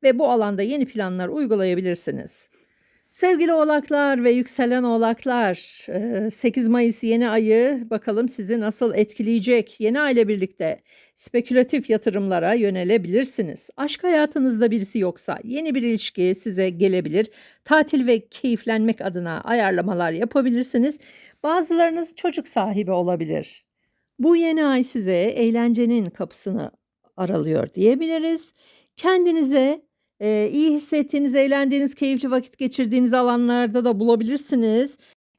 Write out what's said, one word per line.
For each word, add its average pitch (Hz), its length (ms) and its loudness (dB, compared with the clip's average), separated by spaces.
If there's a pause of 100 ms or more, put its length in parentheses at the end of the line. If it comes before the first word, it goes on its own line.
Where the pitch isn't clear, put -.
ve 262 160 4
bu 277 120 2
alanda 208 320 0
yeni 262 240 -2
planlar 185 420 -4
uygulayabilirsiniz. 185 1200 -2 (600)
Sevgili 339 420 2
oğlaklar 285 720 2
ve 247 60 6
yükselen 247 520 0
oğlaklar, 226 1040 -2
e, 214 420 -4
sekiz 240 380 0
Mayıs 233 360 2
yeni 233 240 2
ayı 226 600 2
bakalım 220 380 -2
sizi 226 320 -4
nasıl 214 340 -2
etkileyecek? 220 840 0
Yeni 226 200 0
ay 285 120 0
ile 233 160 4
birlikte 190 520 -4 (340)
spekülatif 247 760 0
yatırımlara 196 640 0
yönelebilirsiniz. 196 1200 -2
Aşk 294 280 -6
hayatınızda 285 680 2
birisi 214 280 -2
yoksa 180 460 -4
yeni 277 300 -4
bir 262 80 -2
ilişki 202 520 -2
size 190 360 -4
gelebilir. 180 600 0 (340)
Tatil 302 420 2
ve 226 220 2
keyiflenmek 226 720 -2
adına 175 400 -6
ayarlamalar 190 720 0
yapabilirsiniz. 247 840 0 (440)
Bazılarınız 330 760 0
çocuk - 320 -4
sahibi 202 420 -2
olabilir. 175 720 -4 (540)
Bu 330 180 4
yeni 320 280 2
ay 254 200 2
size 190 320 -2
eğlencenin 233 920 2
kapısını - 600 -8 (460)
aralıyor 160 580 -2
diyebiliriz. 320 760 0 (440)
Kendinize, 320 840 2 (380)
e, 214 320 0
iyi 302 180 2
hissettiğiniz, 294 640 0
eğlendiğiniz, 277 600 2
keyifli 269 360 -2
vakit 254 280 -4
geçirdiğiniz 254 560 0
alanlarda 240 680 2
da 226 160 0
bulabilirsiniz. 233 960 0 (400)